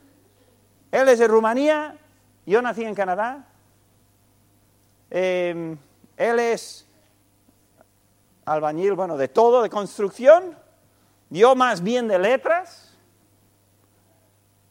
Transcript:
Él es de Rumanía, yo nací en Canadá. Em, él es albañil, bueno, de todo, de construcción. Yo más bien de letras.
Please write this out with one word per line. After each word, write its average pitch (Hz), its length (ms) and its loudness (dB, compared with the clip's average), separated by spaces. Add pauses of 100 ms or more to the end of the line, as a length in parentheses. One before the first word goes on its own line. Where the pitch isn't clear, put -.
(920)
Él 262 180 2
es 233 100 4
de 233 80 4
Rumanía, 277 680 0 (480)
yo 208 160 2
nací 226 220 -6
en 220 100 -8
Canadá. 202 540 -6 (1600)
Em, 175 680 -4 (400)
él 233 220 0
es - 460 -6 (1600)
albañil, 156 480 -2
bueno, 170 240 -6
de 135 120 -2
todo, 240 320 4
de 208 80 -2
construcción. 247 880 2 (720)
Yo 226 260 4
más 247 260 0
bien 233 260 -4
de 190 120 0
letras. 320 760 -4 (1800)